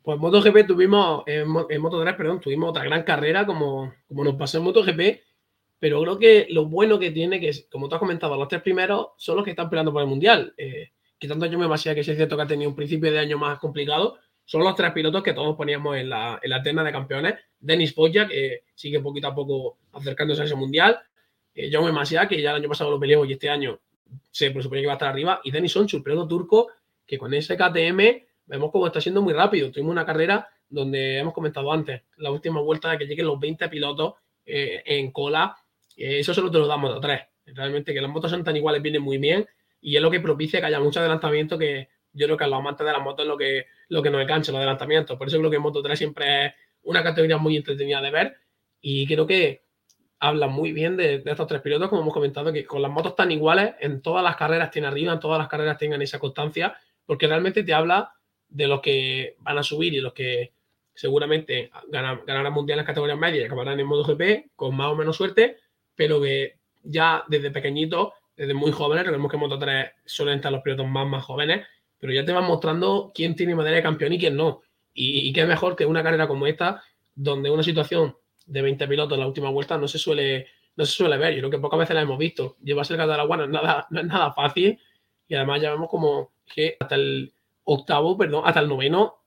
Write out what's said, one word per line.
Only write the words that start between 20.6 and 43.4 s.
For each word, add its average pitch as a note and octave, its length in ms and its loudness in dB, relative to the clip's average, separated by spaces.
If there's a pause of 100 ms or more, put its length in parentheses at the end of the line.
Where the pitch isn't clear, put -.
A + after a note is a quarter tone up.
Eh, - 160 -8
Jaume D#3 220 2
Massiae, D#3 360 0
que E3+ 140 -2
ya D3 100 0
el D3 60 -2
año D3 120 -4
pasado D3 200 -2
lo C#3+ 100 0
peleó C#3+ 260 4
y C3+ 80 -4
este D3 160 -6
año C#3 300 -4 (520)
se C#3+ 180 0
presupone C3+ 320 -4
que C#3+ 60 -2
va C#3 60 0
a - 20 -2
estar C#3+ 140 -2
arriba. D3+ 340 -2
Y C3 80 -8
Denis E3+ 260 -2
Onchus, G3 240 2
piloto D#3 260 -2
turco, F3+ 420 2 (360)
que - 120 -6
con A#2+ 160 -6
ese D3+ 220 -2
K F3+ 160 2
T E3 160 2
M G3+ 380 4 (220)
vemos D3 240 -4
cómo F#3 160 2
está D#3+ 120 -2
siendo F#3 220 2
muy F3 120 2
rápido. D#3+ 380 2
Tuvimos D3+ 200 -4
una E3+ 140 -2
carrera E3+ 440 0 (180)
donde C3+ 520 -2
hemos E3 140 -4
comentado D3 380 -4
antes, D3 300 -4 (160)
la C#3+ 140 -6
última D3+ 280 -4
vuelta D#3 300 0
de D#3+ 80 0
que D3 80 -6
lleguen D3+ 220 -4
los C#3 120 -2
veinte D#3+ 300 -4
pilotos, D3 460 -4 (300)
eh, C#3+ 380 -6
en C#3 280 -2
cola. D#3 440 -2 (400)
Eh, C#3 260 -4
eso F3 120 -2
solo F#3 160 0
te E3 80 2
lo D3+ 80 6
da D3 100 0
Moto C#3 240 -2
tres. C#3 220 -4 (240)
Realmente C#3+ 480 -6
que C3+ 80 -2
las C#3 80 -4
motos D#3+ 220 -4
sean F3 120 -4
tan D#3 140 -2
iguales D3 240 0
viene D3+ 160 -2
muy C#3 220 -2
bien E3+ 280 2 (320)
y D3 160 -4
es D3 60 6
lo E3 80 4
que F3 100 2
propicia D#3 400 0
que D#3 60 -2
haya D3+ 140 0
mucho D3 200 2
adelantamiento, D#3 600 0
que C#3+ 300 -2 (240)
yo D3 120 0
creo D3+ 120 2
que D3+ 80 0
a - 20 0
los C3+ 100 0
amantes C#3+ 300 -4
de D3+ 60 0
las C#3 100 -2
motos C#3 220 -6
es - 20 -2
lo C#3+ 100 -4
que, C3+ 300 -2 (220)